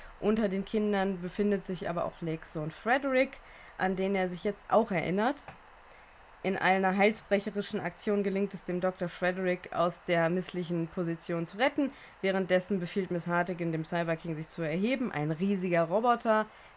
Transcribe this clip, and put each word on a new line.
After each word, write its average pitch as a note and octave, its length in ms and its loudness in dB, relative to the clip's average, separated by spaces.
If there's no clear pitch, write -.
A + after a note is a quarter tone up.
Unter G#3+ 280 2
den G3 160 -2
Kindern G3 560 0
befindet G3 460 0
sich F3+ 240 -6
aber E3+ 160 -2
auch - 160 -6
Lakes D#3+ 320 -6
Sohn D#3 160 -4
Frederick, C4 680 0
an F#3+ 180 0
den F#3+ 200 0
er F#3 160 0
sich F3+ 120 -10
jetzt G#3 260 -4
auch A3 220 4
erinnert. G3 460 0
In F#3+ 140 0
einer F#3+ 400 4
halsbrecherischen G3+ 840 0
Aktion G3+ 420 -2
gelingt G3 320 -2
es E3+ 100 -14
dem F3+ 160 -4
Doktor F#3 300 -2
Frederick, F3+ 640 -2
aus E3+ 300 0
der E3+ 260 2
misslichen F3 580 -2
Position E3+ 580 -4
zu F#3+ 120 -14
retten. C#4+ 320 2
Währenddessen F#3+ 580 2
befiehlt F3+ 300 -2
Miss F3 160 -2
Hartigan F3 460 0
dem D#3+ 120 -2
Cyber E3 320 0
King, E3 180 -6
sich D#3 140 -8
zu - 140 -6
erheben. G3+ 500 0
Ein D3+ 180 -2
riesiger F3+ 540 2
Roboter, A3 640 2